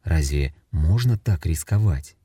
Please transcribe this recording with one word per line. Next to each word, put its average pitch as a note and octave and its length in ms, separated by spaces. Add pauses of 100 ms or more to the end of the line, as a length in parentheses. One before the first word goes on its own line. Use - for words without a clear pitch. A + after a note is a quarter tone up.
Разве C#2+ 520 (180)
можно A2 440
так G2+ 300
рисковать? E2 800